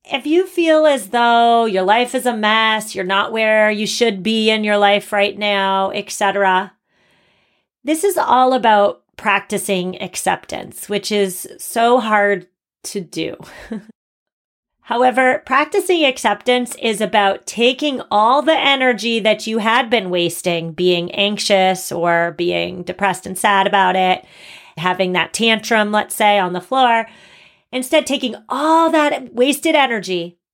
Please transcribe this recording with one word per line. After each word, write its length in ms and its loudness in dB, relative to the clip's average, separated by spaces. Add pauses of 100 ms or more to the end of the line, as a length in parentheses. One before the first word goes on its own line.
if 200 -8
you 220 2
feel 400 2
as 220 0
though 560 4
your 180 0
life 320 2
is 120 -4
a 100 0
mess, 580 0
you're 100 -6
not 280 -2
where 400 2
you 140 -4
should 360 -2
be 280 0
in 120 0
your 160 0
life 340 2
right 240 0
now, 540 0
et 200 -8
cetera, 640 0 (1080)
this 220 -2
is 140 0
all 340 2
about 500 2 (140)
practicing 840 -2
acceptance, 880 -8
which 220 -4
is 380 -2 (100)
so 400 2
hard 480 0 (380)
to 160 -8
do. 360 -8 (340)
<laughs> 100 -10 (1000)
However, 640 2
practicing 580 0
acceptance 800 0
is 180 -2
about 460 0
taking 640 -2
all 320 4
the 160 2
energy 640 0
that 260 0
you 120 -4
had 300 0
been 220 -2
wasting, 600 -4
being 400 -2
anxious 800 0
or 400 0
being 500 -4
depressed 420 -6
and 140 -12
sad 300 2
about 260 2
it, 300 0 (520)
having 360 -2
that 200 0
tantrum, 600 0
let's 240 -2
say, 240 4
on 140 -2
the 60 -6
floor, 460 0 (640)
instead 340 0
taking 300 -4 (140)
all 420 2
that 420 -2
wasted 440 0
energy 640 -2 (140)